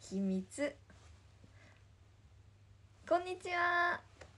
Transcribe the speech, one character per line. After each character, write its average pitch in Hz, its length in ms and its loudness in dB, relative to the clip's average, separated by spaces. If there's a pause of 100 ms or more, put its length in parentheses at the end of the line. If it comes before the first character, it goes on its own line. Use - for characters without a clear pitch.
秘 - 200 -8
密。 190 540 0 (2250)
こ 339 120 4
ん 359 60 -4
に 370 140 -4
ち 370 120 -8
は。 349 500 2 (380)